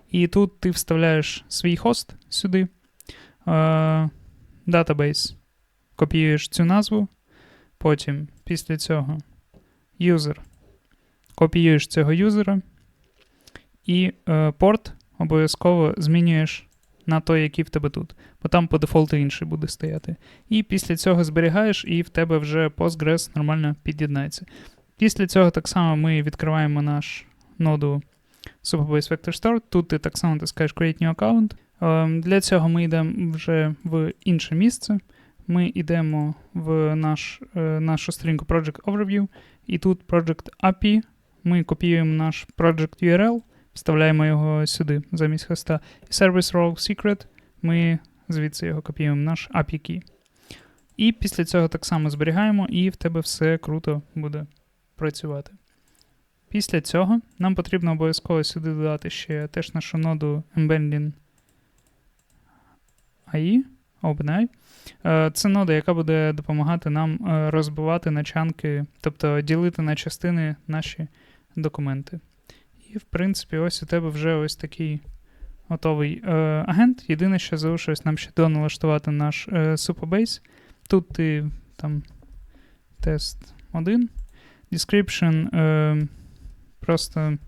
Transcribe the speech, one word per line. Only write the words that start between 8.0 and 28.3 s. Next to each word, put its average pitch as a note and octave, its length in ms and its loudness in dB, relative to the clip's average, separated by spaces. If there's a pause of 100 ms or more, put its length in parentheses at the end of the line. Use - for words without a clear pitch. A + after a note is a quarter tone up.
після D#3+ 320 -4
цього D3+ 420 -4 (840)
user, D#3+ 360 2 (1000)
копіюєш D#3+ 520 6
цього D3+ 260 2
юзера G3 480 2 (1300)
і, F3+ 260 2 (160)
е, D#3 240 4
порт - 400 2 (260)
обов'язково D#3+ 800 2
змінюєш D#3+ 720 2 (420)
на D#3+ 120 2
той, D#3+ 220 2
який D#3 220 -2
в - 60 -12
тебе D3+ 200 -2
тут, - 260 -10 (260)
бо - 60 -20
там E3+ 200 4
по D#3+ 100 2
дефолту D#3 380 2
інший C#3+ 320 -2
буде D#3 200 -6
стояти. D#3 480 -8 (320)
І G#3+ 140 2
після F#3+ 340 -2
цього F3 280 4
зберігаєш, E3 640 2
і E3+ 140 0
в - 60 -4
тебе E3 300 0
вже D3+ 300 0
Postgres E3 680 0
нормально D3+ 460 0
під'єднається. D3 640 -4 (520)
Після G#3 280 2
цього F3+ 240 6
так D#3+ 180 -4
само E3 280 2
ми D#3 260 2
відкриваємо D3+ 600 -2
наш D3 440 -4 (320)
ноду D3 440 0 (600)